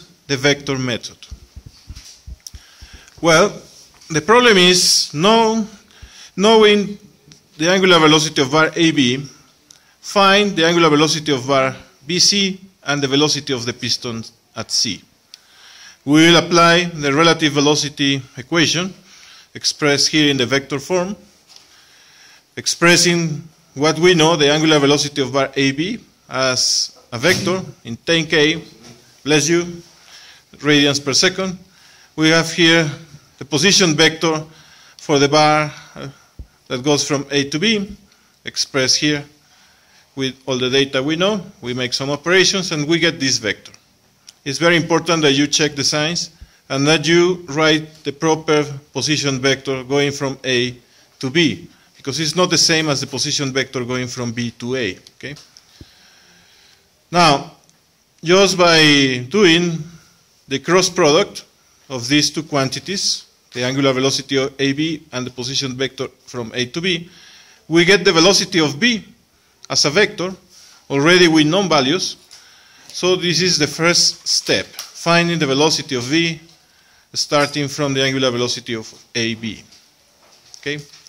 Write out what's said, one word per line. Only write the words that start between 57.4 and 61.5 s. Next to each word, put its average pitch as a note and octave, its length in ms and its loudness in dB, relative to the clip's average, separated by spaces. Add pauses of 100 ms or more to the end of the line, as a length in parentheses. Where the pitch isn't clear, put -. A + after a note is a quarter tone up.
just F#3 320 4
by D3 720 4
doing F3 480 2 (720)
the C3+ 100 -4
cross E3 300 0
product F3 560 0 (460)